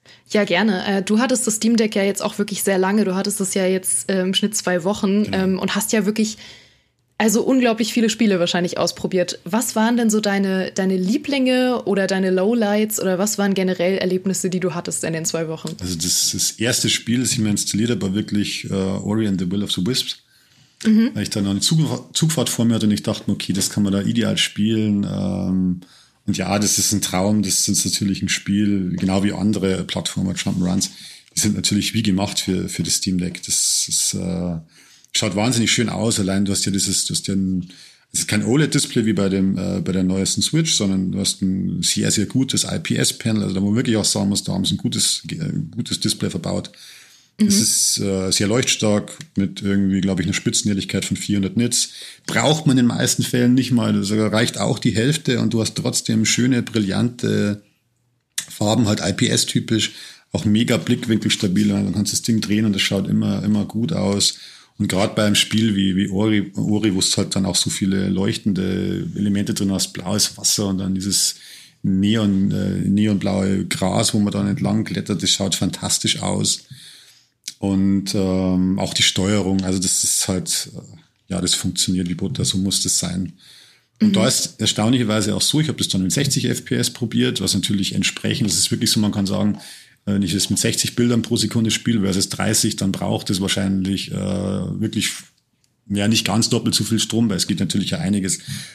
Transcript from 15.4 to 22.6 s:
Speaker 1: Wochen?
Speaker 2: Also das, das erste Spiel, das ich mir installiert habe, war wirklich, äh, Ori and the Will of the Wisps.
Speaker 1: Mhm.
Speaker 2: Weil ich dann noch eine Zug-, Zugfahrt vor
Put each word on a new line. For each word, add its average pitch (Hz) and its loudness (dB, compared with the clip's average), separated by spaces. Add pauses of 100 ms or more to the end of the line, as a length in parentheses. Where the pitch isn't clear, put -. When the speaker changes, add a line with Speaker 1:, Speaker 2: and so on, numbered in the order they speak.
Speaker 1:
Wochen? 160 -8 (100)
Speaker 2:
Also 90 -4
das, 90 0
das - -2
erste 120 0
Spiel, 120 0
das 113 0
ich - -2
mir 107 2
installiert 104 0
habe, 98 0
war 95 0
wirklich, 104 -2
äh, 101 -2
Ori 95 0
and 95 0
the 90 -2
Will 101 -2
of 95 -4
the 92 -2
Wisps. - -2 (680)
Speaker 1:
Mhm. 226 6
Speaker 2:
Weil 104 -2
ich - -6
dann 101 -2
noch 98 0
eine 98 0
Zug-, 147 0
Zugfahrt 160 0
vor 117 0